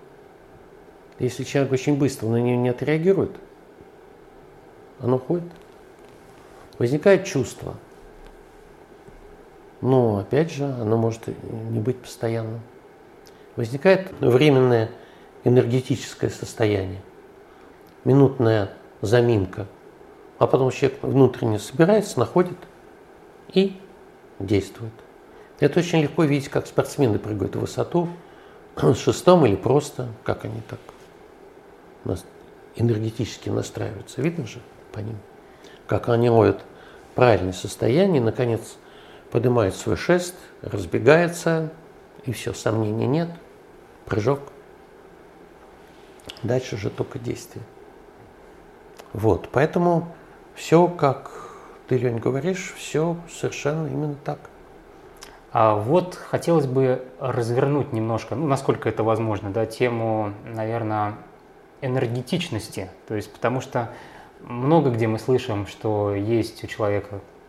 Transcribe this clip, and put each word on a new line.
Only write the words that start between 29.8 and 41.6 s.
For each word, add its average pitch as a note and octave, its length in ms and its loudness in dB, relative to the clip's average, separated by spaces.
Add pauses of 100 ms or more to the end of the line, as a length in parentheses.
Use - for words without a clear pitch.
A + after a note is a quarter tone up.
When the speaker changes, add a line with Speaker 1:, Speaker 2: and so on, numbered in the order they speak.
Speaker 1:
как G#2 220 -6
они A2+ 240 -8
так A2 100 -12 (1200)
нас G2 220 -6 (500)
энергетически A2+ 760 -4
настраиваются. G#2+ 720 -8
Видно E3 260 -4
же A#2 120 -14 (320)
по - 80 -12
ним, G#2+ 180 -8 (680)
как G#2+ 240 -2
они A#2+ 200 4
ловят G#2 320 6 (520)
правильное F#2+ 400 4
состояние, C#3 680 2
наконец A2+ 560 -2 (520)
поднимают A#2 460 2
свой G#2 220 -4
шест, F3 380 0 (260)
разбегаются, D#3+ 1120 2 (540)